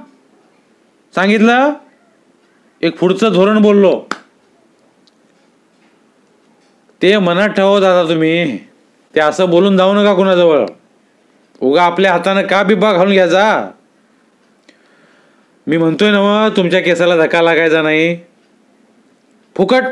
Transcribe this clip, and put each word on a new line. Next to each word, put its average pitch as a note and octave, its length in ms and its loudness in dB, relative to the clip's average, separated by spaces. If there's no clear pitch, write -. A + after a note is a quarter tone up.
सांगितलं, A3+ 580 2
एक E3 160 -4
पुढचं F#3+ 340 0
धोरण G3+ 300 2
बोललो, G3+ 420 2
ते G3+ 160 2
मनात F#3 300 -2
ठेवा G3 320 0
दादा F3+ 280 0
तुम्ही. D#3+ 500 -2
ते D#3 60 0
असं D#3 300 0
बोलून F#3+ 260 2
जाऊ F#3+ 180 2
नका G3+ 200 0
कुणाजवळ, F3 520 2
उगा D3 220 0
आपल्या F3+ 300 0
हातानं F#3+ 340 -2
का G3 160 0
बिब्बा G3+ 300 0
घालून F#3+ 200 0
घ्यायचा. F#3 580 0
मी D3+ 100 -2
म्हणतोय E3 340 0
नव, G#3 460 0
तुमच्या F3+ 240 0
केसाला F3 360 0
धक्का E3 260 0
लागायचा D#3+ 400 0
नाही. D#3 340 -2
फुकट B3+ 360 0